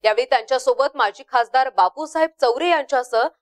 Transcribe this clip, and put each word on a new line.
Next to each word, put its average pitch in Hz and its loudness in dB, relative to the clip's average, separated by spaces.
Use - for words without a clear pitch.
यावेळी 220 0
त्यांच्यासोबत 254 0
माजी 214 -4
खासदार 254 0
बापूसाहेब 311 0
चौरे 254 0
यांच्यासह 269 0